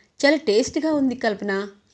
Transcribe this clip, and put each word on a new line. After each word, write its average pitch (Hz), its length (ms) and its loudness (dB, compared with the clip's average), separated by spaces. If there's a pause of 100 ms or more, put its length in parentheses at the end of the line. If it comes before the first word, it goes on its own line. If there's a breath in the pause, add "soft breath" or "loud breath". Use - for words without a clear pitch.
(200 soft breath)
చాలా 285 160 4
టేస్ట్గా 285 560 0
ఉంది 269 220 0
కల్పన 202 540 -4 (240)